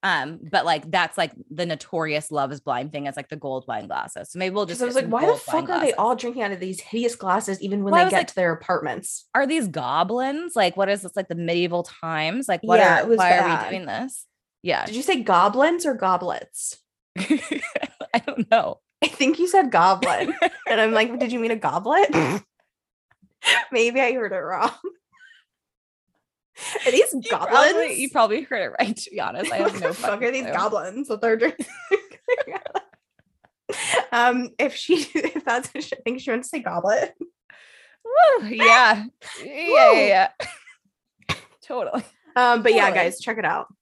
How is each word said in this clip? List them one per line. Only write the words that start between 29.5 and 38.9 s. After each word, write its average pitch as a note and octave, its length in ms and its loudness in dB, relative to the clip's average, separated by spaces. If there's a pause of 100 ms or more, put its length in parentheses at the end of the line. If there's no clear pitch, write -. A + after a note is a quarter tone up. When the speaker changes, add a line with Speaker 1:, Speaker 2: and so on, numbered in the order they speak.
Speaker 1:
I - 60 -4
have - 140 0
Speaker 2:
<laughs> - 20 -
What G3 80 -10
Speaker 1:
no - 60 4
Speaker 2:
the - 60 2
fuck - 180 -4
Speaker 1:
fucking A#3 160 -2
Speaker 2:
are - 20 0
these B3+ 140 -4
Speaker 1:
clue. C#3+ 100 -6
Speaker 2:
goblins G3+ 540 -2
that G#3 120 -4
they're A3+ 160 4
drinking? A#3 300 0 (240)
<laughs> - 560 -2 (1700)
Um, B3 460 2
if C#4 180 0
she, - 180 2
<laughs> D4+ 200 -4
if D#4+ 300 -4
that's B3 300 -2
what - 100 -10
she, - 120 -10
I - 80 -20
think B3 160 -4
she B3+ 100 -8
meant A#3+ 140 -4
to - 40 -12
say D#4 120 -8
goblet. G#3 540 -2 (880)
Speaker 1:
Woo, C5 420 4
yeah. A3 580 4 (180)